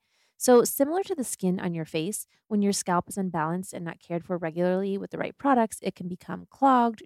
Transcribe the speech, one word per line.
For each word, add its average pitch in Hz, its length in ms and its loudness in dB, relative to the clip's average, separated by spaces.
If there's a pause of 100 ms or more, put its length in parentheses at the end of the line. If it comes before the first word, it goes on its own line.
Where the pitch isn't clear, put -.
(380)
So 240 260 6
similar 302 400 0
to 392 100 -6
the 269 100 -4
skin 185 360 -2
on 175 120 -4
your 160 120 -6
face, 165 420 -4 (220)
when 208 140 0
your 202 100 4
scalp 180 360 0
is - 80 -14
unbalanced 175 560 -4
and 175 120 -10
not 165 160 -10
cared 170 240 -8
for 185 120 -4
regularly 180 600 -2
with 190 140 -10
the - 60 -6
right - 200 -6
products, 247 440 2
it 190 120 -4
can 180 140 -10
become 180 420 -12
clogged, 240 560 2